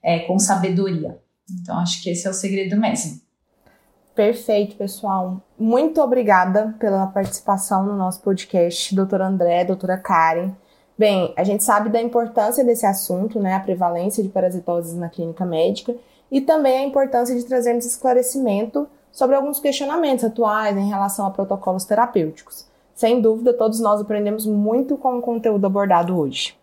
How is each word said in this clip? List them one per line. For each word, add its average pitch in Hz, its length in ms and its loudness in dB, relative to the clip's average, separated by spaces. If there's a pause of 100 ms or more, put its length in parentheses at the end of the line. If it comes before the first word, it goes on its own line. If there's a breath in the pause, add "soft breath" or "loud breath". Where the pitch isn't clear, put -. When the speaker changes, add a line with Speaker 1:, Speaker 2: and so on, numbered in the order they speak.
Speaker 1:
é, 170 180 2
com 185 160 0
sabedoria. 180 800 0 (320)
Então, - 300 -6
acho 175 240 -2
que 185 60 -4
esse 175 180 -4
é - 20 -2
o 190 40 -6
segredo 190 420 -2
mesmo. - 460 -2 (920 soft breath)
Speaker 2:
Perfeito, 214 640 0
pessoal. 190 680 -4 (160)
Muito 294 440 2
obrigada 214 800 2
pela 196 280 2
participação 196 760 -2
no 202 100 -2
nosso 185 260 -4
podcast, 185 720 0
doutor 190 280 0
André, 180 420 2
doutora 185 340 -2
Karen. 175 580 0 (420 soft breath)
Bem, 202 400 2
a 175 60 0
gente 202 180 0
sabe 214 280 2
da 226 120 0
importância 233 600 0
desse 233 220 2
assunto, 196 540 -2
né, 190 140 0
a 190 60 0
prevalência 185 640 -2
de 190 60 -2
parasitoses 175 640 -2
na 170 160 -6
clínica 165 360 -6
médica, 180 480 -2 (380 loud breath)
e 269 80 2
também 269 380 2
a 269 100 -2
importância 262 480 0
de 240 100 -4
trazermos 240 400 0
esclarecimento 247 1000 0 (280 soft breath)
sobre 269 200 2
alguns 277 260 -2
questionamentos 277 640 0
atuais 214 500 0
em 202 140 0
relação 196 360 -2
a 190 60 -2
protocolos 190 540 -4
terapêuticos. 208 800 -2 (260 soft breath)
Sem 233 280 2
dúvida, 226 320 4
todos 220 260 0
nós 208 220 2
aprendemos 208 440 -2
muito 226 520 0
com 247 200 0
o 240 40 -4
conteúdo 226 440 0
abordado 185 520 2
hoje. - 460 -4